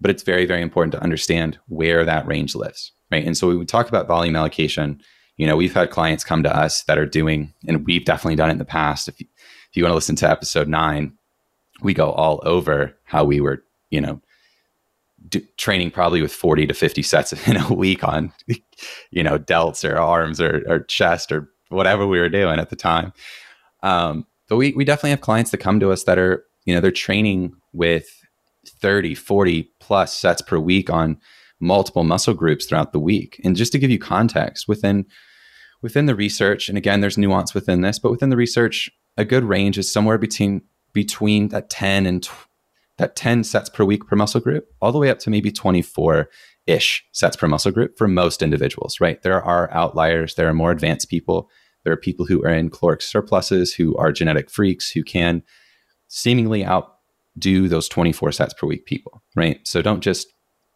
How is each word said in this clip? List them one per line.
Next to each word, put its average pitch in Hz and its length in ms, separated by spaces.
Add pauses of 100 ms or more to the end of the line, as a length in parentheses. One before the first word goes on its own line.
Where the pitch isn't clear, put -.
but 98 100
it's - 120
very, 90 220
very 87 160
important 82 320
to - 100
understand 82 640
where 82 360
that 78 240
range 76 280
lives, - 360 (200)
right? 78 140
And 82 120
so 92 100
when 87 120
we 87 60
talk 117 220
about 98 200
volume 85 280
allocation, 76 640 (360)
you 78 100
know, 78 80
we've 90 180
had 90 180
clients 80 340
come 80 180
to - 100
us 76 300
that 78 140
are 76 80
doing, 78 480 (120)
and 78 200
we've 87 180
definitely 80 320
done 80 140
it 80 40
in - 40
the 85 80
past. 76 420
If - 140
you, - 60 (420)
if - 80
you 87 60
wanna 87 120
listen 78 220
to - 120
episode - 380
nine, 76 500 (640)
we 95 120
go 78 180
all 78 320
over 76 600
how 76 180
we 71 160
were, 69 240 (260)
you 76 120
know, 73 180 (1120)
d-, 107 180 (100)
training 90 340
probably 87 300
with 73 120
forty 78 320
to 73 80
fifty 76 300
sets - 300
<laughs> - 140
in 120 80
a 90 180
week 95 300
on, 78 300 (800)
you 87 120
know, 76 140
delts 82 500
or 76 100
arms 82 440
or, 78 260
or 82 120
chest 85 520
or 78 180 (200)
whatever 95 380
we 92 120
were 85 100
doing 85 300
at 78 100
the - 60
time. 82 380 (680)
Um, 85 420 (240)
but 110 80
we, 135 160
we 135 100
definitely 143 280
have 139 100
clients 113 300
that - 80
come 101 200
to 98 120
us 92 140
that 92 120
are, 90 260 (220)
you 92 80
know, 85 80
they're 95 100
training 95 640 (160)
with 85 360 (600)
thirty, 98 480
forty 90 640
plus 95 340
sets 87 280
per 85 180
week 90 300
on 82 280 (420)
multiple 90 440
muscle 87 300
groups 78 320
throughout 78 260
the 78 80
week. 87 440
And 92 120
just 113 180
to 143 60
give 131 120
you 107 80
context, - 680
within, 101 380 (760)
within 143 260
the 127 80
research, 101 540
and 101 80
again, 101 240
there's 101 160
nuance 95 360
within 92 280
this, 101 180
but 110 120
within 135 180
the 127 80
research, 117 520 (280)
a 107 80
good 123 180
range 98 340
is 95 140
somewhere 110 260
between, 101 440 (320)
between 104 560
that 104 200
ten 98 360
and 90 180
tw-, - 240 (500)
that - 200
ten 120 260
sets - 260
per - 140
week 101 240
per 101 80
muscle 104 240
group, 143 280 (140)
all 110 120
the 151 60
way 143 100
up 117 100
to - 100
maybe 104 220
twenty-four-ish - 1600
sets - 240
per 87 120
muscle 76 240
group - 260
for 110 100
most 90 340
individuals, 76 600
right? 85 200
There 92 220
are 87 300
outliers. 80 640
There 82 120
are 80 60
more 80 180
advanced 80 380
people. 85 400 (340)
There 80 80
are 80 60
people 90 280
who 85 180
are 82 80
in 82 180
caloric 82 320
surpluses, 95 720
who 80 240
are 78 160
genetic 78 360
freaks, 95 420
who 78 120
can 85 400 (640)
seemingly 110 580
outdo 92 1000
those 82 220
twenty-four 80 420
sets - 220
per - 140
week 76 180
people, - 360 (140)
right? 82 320
So 87 140
don't 101 200
just, - 260 (480)